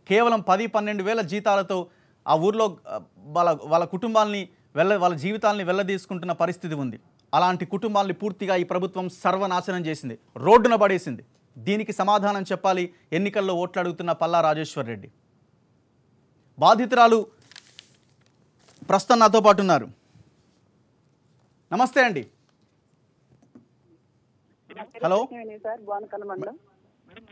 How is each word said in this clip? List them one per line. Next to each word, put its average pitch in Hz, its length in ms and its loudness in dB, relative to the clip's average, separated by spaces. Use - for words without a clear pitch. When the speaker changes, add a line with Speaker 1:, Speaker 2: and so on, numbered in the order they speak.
Speaker 1:
కేవలం 226 340 2
పది, 196 260 0
పన్నెండు 208 360 -4
వేల 226 180 -2
జీతాలతో 196 680 -2
ఆ 147 80 2
ఊర్లో, 202 420 0
ఆ, 107 140 -10
వాళ్ళ, 156 460 0
వాళ్ళ 165 220 0
కుటుంబాలని 208 640 -2
వెళ్ళ-, 190 220 2
వాళ్ళ 180 180 2
జీవితాలని 202 480 -2
వెళ్ళదీసుకుంటున్న 185 680 -4
పరిస్థితి 170 440 -4
ఉంది. 131 240 -8
అలాంటి 180 320 2
కుటుంబాలని 196 480 -2
పూర్తిగా 190 420 -4
ఈ 180 80 0
ప్రభుత్వం 185 460 -6
సర్వనాశనం 185 760 -4
చేసింది, 143 340 -8
రోడ్డున 226 380 6
పడేసింది. 190 500 0
దీనికి 202 360 -4
సమాధానం 202 480 0
చెప్పాలి 185 520 -2
ఎన్నికల్లో 196 400 -2
ఓట్లు 175 260 -4
అడుగుతున్న 175 320 -4
పల్లా 170 300 0
రాజేశ్వర్ 151 460 -2
రెడ్డి. 107 240 -14
బాధితురాలు 226 640 4
ప్రస్తుతం 196 300 2
నాతో 220 200 6
పాటు 202 220 6
ఉన్నారు. 156 260 2
నమస్తే 247 280 2
అండి. 170 260 0
హలో. 180 140 0
Speaker 2:
కృష్ణవేణి 220 420 -8
సార్, 226 220 -10
బోనకల్ 202 420 -10
మండలం. 196 360 -12